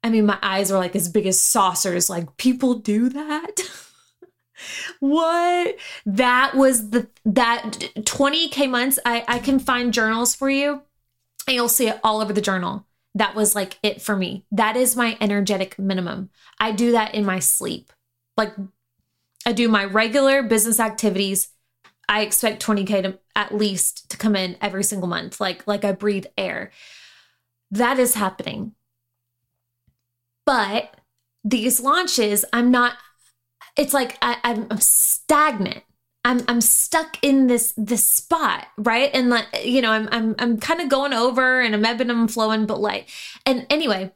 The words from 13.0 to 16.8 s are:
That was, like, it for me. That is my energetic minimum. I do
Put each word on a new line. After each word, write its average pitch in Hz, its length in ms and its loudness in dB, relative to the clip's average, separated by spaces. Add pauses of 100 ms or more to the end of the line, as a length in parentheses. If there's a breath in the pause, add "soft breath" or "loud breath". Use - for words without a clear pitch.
That 202 180 0
was, 208 220 0
like, 190 260 -6
it 202 180 -2
for 208 160 -2
me. 185 360 -6
That 220 240 0
is 247 200 2
my 226 240 0
energetic 202 580 0
minimum. 190 520 -4 (280 soft breath)
I 220 120 -2
do 233 220 2